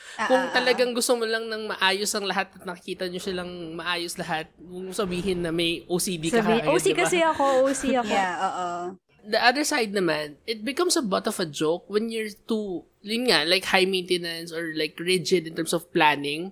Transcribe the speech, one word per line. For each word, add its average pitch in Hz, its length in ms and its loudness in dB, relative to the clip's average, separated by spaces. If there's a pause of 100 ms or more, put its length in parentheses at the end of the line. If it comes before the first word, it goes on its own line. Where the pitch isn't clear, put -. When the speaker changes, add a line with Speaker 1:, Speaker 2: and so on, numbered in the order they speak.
(160)
Speaker 1:
Ah, 220 120 -2
Speaker 2:
Kung 254 120 6
Speaker 1:
ah, 254 80 -2
ah. - 60 -4
Speaker 2:
talagang 247 380 2
gusto 240 220 0
mo 233 120 0
lang 226 200 -2
ng 220 220 -6
maayos 196 460 0
ang 208 100 -4
lahat 190 280 -2
at - 140 -20
nakikita 180 400 -10
nyo 180 140 -6
silang 180 320 -6 (220)
maayos 175 420 -4
lahat, 165 320 -4 (120)
huwag 180 260 -12
mong 185 120 -10
sabihin 180 440 -2
na 165 100 -2
may 170 340 0
O 175 120 0
C 180 180 -2
D 160 140 -4
ka 233 100 2
Speaker 3:
Sabi, 226 220 4
Speaker 2:
kaagad, - 80 0
Speaker 3:
"O 320 80 4
C 359 80 0
Speaker 2:
di 392 80 4
ba? 339 80 0
Speaker 3:
kasi 349 180 2
ako, 311 240 2 (180)
O 269 100 4
C 269 120 -4 (100)
ako." 240 140 2
Speaker 1:
Yeah, 196 320 0
oo. 180 300 -2 (520)
Speaker 2:
The 214 200 -2
other 254 220 4
side 247 280 0
naman, 151 520 0
it 220 200 -8
becomes 339 320 0
a 311 80 2
butt 190 240 -2
of 214 100 -2
a 190 80 -2
joke 156 400 -2
when 214 220 0
you're 220 240 -6 (140)
too 208 420 -4 (140)
yun 226 240 -2
nga, 165 180 6
like, 185 220 2
high 185 200 6
maintenance 175 680 -2
or, 160 220 -6
like, 156 240 -4
rigid 175 480 2
in 165 80 -10
terms 165 180 -4
of 170 180 0
planning. 151 640 2